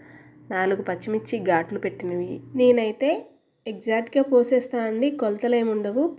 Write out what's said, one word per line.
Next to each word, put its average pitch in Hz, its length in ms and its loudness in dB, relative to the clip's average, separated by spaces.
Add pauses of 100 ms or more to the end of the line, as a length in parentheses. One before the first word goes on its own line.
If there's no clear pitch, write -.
(580)
నాలుగు 190 340 0
పచ్చిమిర్చి 220 460 -6 (160)
ఘాట్లు 165 340 -2
పెట్టినవి. 180 480 -6 (260)
నేనైతే 240 500 4 (600)
ఎగ్జాక్ట్గా 226 580 0
పోసేస్తా 247 480 4 (120)
అండి, 226 180 0 (140)
కొలతలు 226 360 0
ఏమి 226 160 2
ఉండవు. 208 300 0 (160)